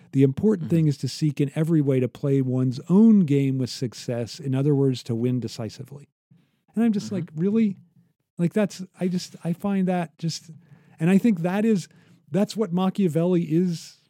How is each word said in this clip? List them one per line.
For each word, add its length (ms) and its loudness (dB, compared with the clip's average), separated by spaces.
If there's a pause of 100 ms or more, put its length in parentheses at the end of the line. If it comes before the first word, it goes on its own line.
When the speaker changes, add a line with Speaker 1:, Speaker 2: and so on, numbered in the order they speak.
(120)
Speaker 1:
the 120 4
important 460 2
Speaker 2:
Mm-hmm. 60 2
Speaker 1:
thing 120 4
is 100 0
to 100 -6
seek 320 -4
in 140 0
every 280 2
way 180 2
to 80 0
play 340 -2
one's 380 -2 (100)
own 380 6
game 320 0
with 100 -4
success. 720 -8
In 160 -4
other 180 2
words, 300 0
to 100 -4
win 260 -2
decisively." 680 -12 (640)
And 100 0
I'm 100 2
just 140 -6
Speaker 2:
Mm-hmm. 80 -8
Speaker 1:
like, 200 -6
"Really?" 420 0 (600)
Like, 140 0
that's, 300 -2 (180)
I 80 -2
just, 380 -6
I 80 -2
find 340 -2
that 300 -4
just, 340 -8 (480)
and 100 2
I 80 6
think 260 2
that 200 0
is, 240 0 (420)
that's 280 -2
what 160 -4
Machiavelli 720 0
is 520 -2 (140)